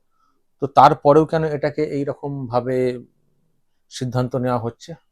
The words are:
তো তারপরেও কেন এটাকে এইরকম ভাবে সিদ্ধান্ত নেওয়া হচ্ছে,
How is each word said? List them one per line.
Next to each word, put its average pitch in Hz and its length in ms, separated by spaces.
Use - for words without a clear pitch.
তো 139 80
তারপরেও 147 580
কেন 160 180
এটাকে 147 400
এইরকম 139 640
ভাবে 123 540
সিদ্ধান্ত 127 460
নেওয়া 123 240
হচ্ছে, 117 340